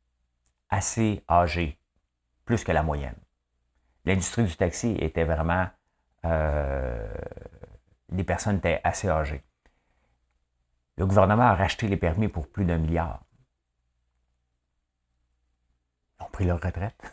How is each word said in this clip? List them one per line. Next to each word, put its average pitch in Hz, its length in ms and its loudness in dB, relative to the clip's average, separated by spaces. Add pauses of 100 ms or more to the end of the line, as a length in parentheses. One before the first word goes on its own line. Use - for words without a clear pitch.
(680)
Assez 104 600 0
âgés, 85 480 2 (680)
plus 113 180 0
que - 80 -2
la 78 120 2
moyenne. 73 340 -4 (880)
L'industrie 95 400 0
du 87 100 -2
taxi 98 440 0
était 82 260 0
vraiment... 82 420 0 (580)
Euh, 67 880 -2 (960)
les 185 140 -2
personnes 104 340 0
étaient 87 260 0
assez - 260 0
âgées. 76 340 -2 (1600)
Le 95 60 2
gouvernement 101 400 6
a 104 80 6
racheté 98 320 0
les 98 100 0
permis 92 300 0
pour 80 200 -6
plus - 160 -4
d'un 85 140 2
milliard. 80 460 -2 (3000)
Ils - 60 -16
ont - 40 -16
pris - 160 -4
leur 87 160 0
retraite. 92 340 -6 (180)